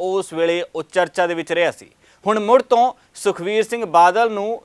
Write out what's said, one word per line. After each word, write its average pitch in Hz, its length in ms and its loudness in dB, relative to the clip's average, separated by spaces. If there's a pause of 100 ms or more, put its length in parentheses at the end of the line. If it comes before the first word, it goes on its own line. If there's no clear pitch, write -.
ਉਸ 185 320 -4
ਵੇਲੇ 165 300 0 (120)
ਉਹ 160 80 -6
ਚਰਚਾ 175 440 -2
ਦੇ 170 60 -2
ਵਿੱਚ 165 180 -6
ਰਿਹਾ 165 200 0
ਸੀ। - 180 -14 (380)
ਹੁਣ 214 120 0
ਮੁੜ 226 220 2
ਤੋਂ 247 320 2 (220)
ਸੁਖਬੀਰ 202 480 -2
ਸਿੰਘ 233 220 -8
ਬਾਦਲ 180 460 4
ਨੂੰ 214 340 -6